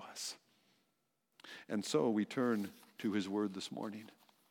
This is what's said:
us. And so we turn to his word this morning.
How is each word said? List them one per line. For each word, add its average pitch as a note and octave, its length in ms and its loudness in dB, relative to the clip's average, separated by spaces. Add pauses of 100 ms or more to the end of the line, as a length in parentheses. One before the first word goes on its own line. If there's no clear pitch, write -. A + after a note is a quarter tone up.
(120)
us. - 240 -8 (1300)
And A2 160 -2
so C#3+ 280 4
we G#2 140 4
turn A2+ 440 2 (300)
to A2 140 0
his G2 140 2
word G2+ 280 0
this - 160 -8
morning. G#2+ 340 -8 (460)